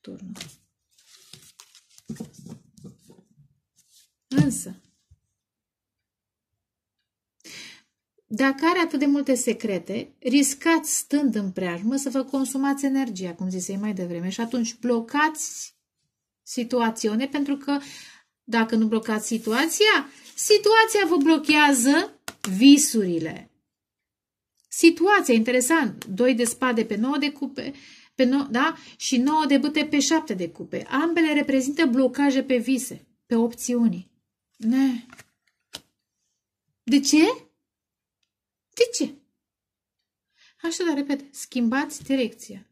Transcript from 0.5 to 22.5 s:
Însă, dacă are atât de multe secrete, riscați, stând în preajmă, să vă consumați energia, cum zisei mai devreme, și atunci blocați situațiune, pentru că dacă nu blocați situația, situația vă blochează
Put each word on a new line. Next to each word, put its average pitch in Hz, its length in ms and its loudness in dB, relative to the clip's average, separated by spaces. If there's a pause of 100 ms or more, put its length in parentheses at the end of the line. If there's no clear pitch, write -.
Însă, - 520 0 (3500)
dacă 269 380 -2
are 349 140 2
atât 339 200 -2
de 294 80 0
multe 285 280 2
secrete, 214 840 -6
riscați, 285 800 0
stând 285 380 -2
în 196 180 -4
preajmă, 190 440 -4
să 277 140 -4
vă 254 140 -2
consumați 277 600 -2
energia, 226 500 -4
cum 185 160 -6
zisei 185 260 -8
mai 208 180 -6
devreme, 175 340 -6
și 190 120 -8
atunci 233 380 -4
blocați 247 960 -4 (680)
situațiune, 233 840 -2
pentru 285 280 -4
că 285 240 -4 (640)
dacă 226 300 0
nu 220 120 2
blocați 214 400 -2
situația, 277 840 0 (260)
situația 427 720 4
vă 349 80 2
blochează 302 1040 4 (360)